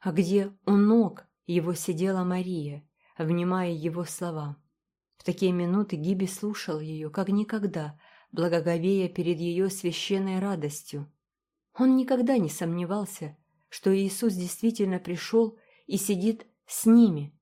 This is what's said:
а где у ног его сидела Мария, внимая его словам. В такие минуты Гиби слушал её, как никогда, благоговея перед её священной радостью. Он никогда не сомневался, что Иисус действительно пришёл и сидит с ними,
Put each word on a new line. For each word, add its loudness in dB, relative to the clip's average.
а -4
где 2
у 4
ног 4
его 0
сидела -2
Мария, -4
внимая 0
его -4
словам. -8
В -20
такие 0
минуты 0
Гиби -2
слушал -6
её, -8
как -4
никогда, -2
благоговея 0
перед -2
её -2
священной -4
радостью. -6
Он 6
никогда 2
не 2
сомневался, -6
что 0
Иисус 0
действительно -2
пришёл 0
и -2
сидит -2
с -4
ними, 6